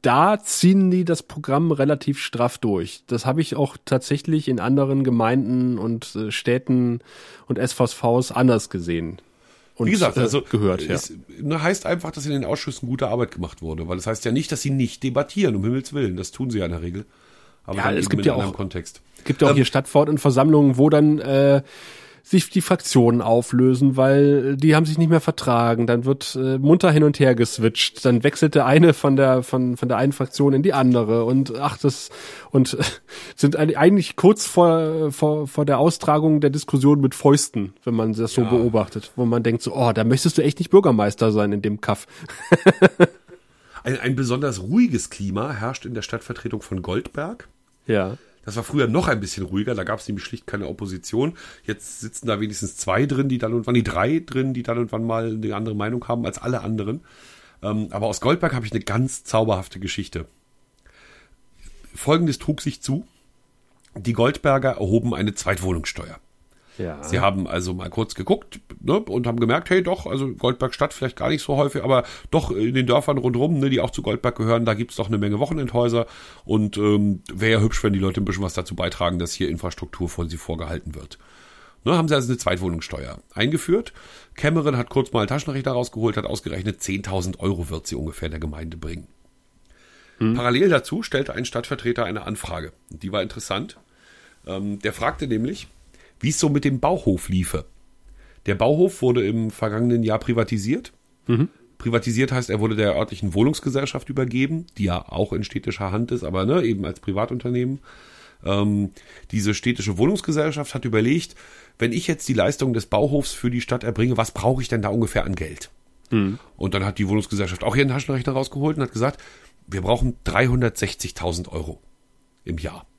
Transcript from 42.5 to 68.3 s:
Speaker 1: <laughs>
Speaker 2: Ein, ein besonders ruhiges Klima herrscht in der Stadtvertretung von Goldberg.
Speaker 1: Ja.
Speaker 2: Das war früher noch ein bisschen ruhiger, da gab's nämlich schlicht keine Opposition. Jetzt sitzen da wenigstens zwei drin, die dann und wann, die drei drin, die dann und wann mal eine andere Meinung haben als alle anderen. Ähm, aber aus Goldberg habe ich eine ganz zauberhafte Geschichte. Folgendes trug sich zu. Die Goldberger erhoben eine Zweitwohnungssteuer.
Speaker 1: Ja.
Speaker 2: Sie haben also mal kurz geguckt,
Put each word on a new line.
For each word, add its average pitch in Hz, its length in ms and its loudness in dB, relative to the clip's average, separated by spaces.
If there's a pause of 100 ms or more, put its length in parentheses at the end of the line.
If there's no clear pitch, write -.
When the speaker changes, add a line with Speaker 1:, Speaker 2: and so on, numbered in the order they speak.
Speaker 1:
<laughs> - 460 6 (880)
Speaker 2:
Ein, 127 160 -4
ein 127 160 -2
besonders 127 460 -2
ruhiges 156 480 2
Klima 101 420 -4
herrscht 117 340 -8
in 120 80 -8
der 107 100 -6
Stadtvertretung 113 580 -8
von 95 200 -6
Goldberg. 143 680 -6 (360)
Speaker 1:
Ja. 104 320 0 (280)
Speaker 2:
Das 107 120 -10
war 113 60 -6
früher 139 240 0
noch 131 200 0
ein 117 140 0
bisschen 98 240 -8
ruhiger, 104 300 -4
da 95 100 -4
gab's 107 220 -6
nämlich 104 180 -8
schlicht - 220 -14
keine 101 200 -8
Opposition. 101 680 -4 (320)
Jetzt - 360 -10
sitzen 110 260 -10
da 104 140 -2
wenigstens 104 360 -6
zwei 101 280 0
drin, 135 240 -2
die 127 80 -2
dann 113 160 -4
und 117 140 -2
wann, 123 60 0
die 120 100 4
drei 101 420 0
drin, 131 280 -2
die 123 100 -6
dann 117 140 -4
und 117 140 -2
wann 113 140 -4
mal 113 260 -2
eine 107 240 -6
andere 107 200 -4
Meinung 113 320 -4
haben 120 180 -2
als - 140 -6
alle 123 220 -4
anderen. 107 400 -4 (600)
Ähm, 107 300 -4
aber 104 160 -4
aus 101 140 -4
Goldberg 160 320 0
habe 117 120 -4
ich 104 80 -8
eine 107 100 -2
ganz 123 400 -2
zauberhafte 107 560 -2
Geschichte. 92 460 -8 (1700)
Folgendes 160 440 0
trug - 220 -4
sich - 200 -6
zu. 143 240 -4 (880)
Die 107 180 -4
Goldberger 135 580 2
erhoben 113 420 0
eine 98 220 -2
Zweitwohnungssteuer. 87 840 -4 (600)
Speaker 1:
Ja. 76 240 -8
Speaker 2:
Sie 85 160 -4
haben 95 260 0
also 90 300 -4
mal 90 160 -10
kurz - 240 -4
geguckt, - 440 -4 (220)